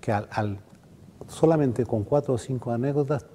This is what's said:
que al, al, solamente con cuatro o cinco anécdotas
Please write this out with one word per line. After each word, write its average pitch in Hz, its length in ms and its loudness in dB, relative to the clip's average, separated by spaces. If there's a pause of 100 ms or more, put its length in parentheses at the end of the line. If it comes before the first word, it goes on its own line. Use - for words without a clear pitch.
que - 120 -2
al, 104 180 -2
al, 104 280 -2 (680)
solamente 143 580 4
con 107 180 -2
cuatro 143 300 0
o 117 40 0
cinco 123 340 -6
anécdotas 139 520 0 (100)